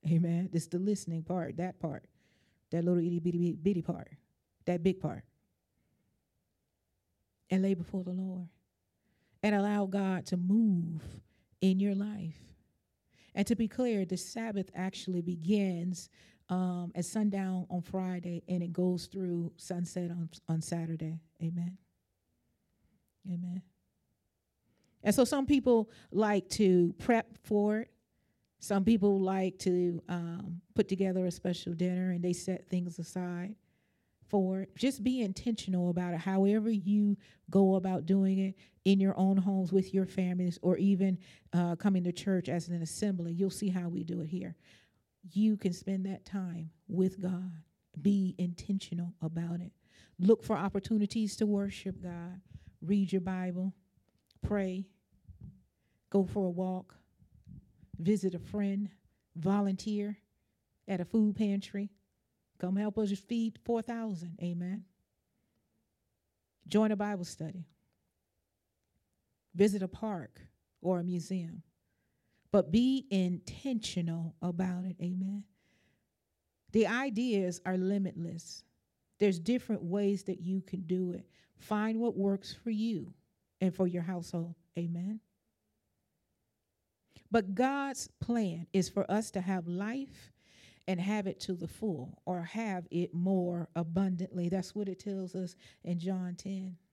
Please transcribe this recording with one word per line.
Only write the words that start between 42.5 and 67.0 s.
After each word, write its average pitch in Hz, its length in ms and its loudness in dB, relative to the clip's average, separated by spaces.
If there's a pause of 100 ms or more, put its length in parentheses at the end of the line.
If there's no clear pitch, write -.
an 170 120 -2
assembly. 170 520 -2
You'll 190 160 2
see 190 200 -2
how 180 200 -2
we 170 140 -4
do 170 180 -4
it 156 60 -6
here. 175 280 -6 (760)
You 214 260 4
can 185 160 0
spend 190 320 -4
that 190 200 -6
time 170 460 -6 (160)
with 190 340 2
God. 185 300 -4 (500)
Be 196 360 4
intentional 175 840 -4
about 170 400 -4
it. 175 100 -12 (480)
Look 214 240 6
for 214 140 0
opportunities 202 800 0
to 220 80 2
worship 202 560 -2
God. 175 400 -10 (400)
Read 190 300 2
your 190 100 2
Bible. 185 520 -4 (680)
Pray. 190 440 -2 (1200)
Go 196 160 4
for 190 200 -2
a 180 40 0
walk. 185 460 -6 (1040)
Visit 185 360 0
a 170 40 -6
friend. 202 500 -4 (460)
Volunteer 202 840 -2 (720)
at 185 140 -2
a 175 40 -4
food 214 300 2
pantry. 202 540 -2 (720)
Come 185 180 0
help 208 200 -2
us 214 140 0
feed 226 540 -2
four 233 160 0
thousand. 208 600 -6
Amen. 175 440 -4 (1800)
Join 214 240 4
a 214 40 0
Bible 202 300 -2